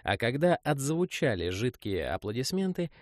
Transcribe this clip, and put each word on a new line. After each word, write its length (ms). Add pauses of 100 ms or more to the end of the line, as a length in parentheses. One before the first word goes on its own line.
а 140
когда 400
отзвучали 920
жидкие 600
аплодисменты, 800 (100)